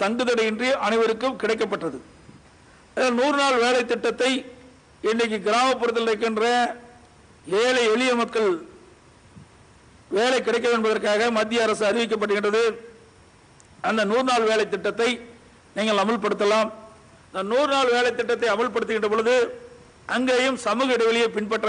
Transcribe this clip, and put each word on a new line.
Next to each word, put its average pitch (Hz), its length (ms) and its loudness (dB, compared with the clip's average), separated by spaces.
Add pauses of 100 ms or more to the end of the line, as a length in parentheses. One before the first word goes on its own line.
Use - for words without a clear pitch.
தங்குதடையின்றி 226 720 0 (160)
அனைவருக்கும் 226 560 0
கிடைக்கப்பட்டது. 202 580 -4 (1200)
நூறு 277 240 2
நாள் 262 220 2
வேலை 247 280 2
திட்டத்தை 240 400 0 (800)
இன்றைக்கு 226 360 0
கிராமப்புறத்தில் 233 640 2
இருக்கின்ற 220 320 -2 (1200)
ஏழை 247 300 2
எளிய 254 180 2 (120)
மக்கள் 220 280 0 (1700)
வேலை 247 300 2
கிடைக்கும் 233 300 0
என்பதற்காக 220 600 0
மத்திய 220 300 0
அரசு 208 240 0
அறிவிக்கப்படுகின்றது. 214 720 0 (1300)
அந்த 220 200 0
நூறு 262 220 0
நாள் 226 180 2
வேலை 220 240 0
திட்டத்தை 220 360 -2 (680)
நீங்கள் 208 260 0
அமல்படுத்தலாம். 214 640 0 (600)
அந்த 190 180 -6
நூறு 277 220 2
நாள் 269 220 2
வேலை 247 240 2
திட்டத்தை 233 340 0
அமல்படுத்துகின்ற 220 580 -2
பொழுது, 226 240 2 (800)
அங்கேயும் 254 500 0
சமூக 240 320 0
இடைவெளியை 226 380 2
பின்பற்ற 214 340 -2